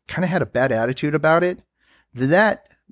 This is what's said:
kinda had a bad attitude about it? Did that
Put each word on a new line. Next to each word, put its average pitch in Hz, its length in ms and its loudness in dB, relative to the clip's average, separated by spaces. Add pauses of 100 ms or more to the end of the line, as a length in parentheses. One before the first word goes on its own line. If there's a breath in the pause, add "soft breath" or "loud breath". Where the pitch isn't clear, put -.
kinda - 180 -4
had 170 160 -2
a 104 40 -2
bad 127 260 -2
attitude 127 420 -2
about 160 300 2
it? 180 180 -4 (520)
Did 127 160 -2
that 202 380 2 (240)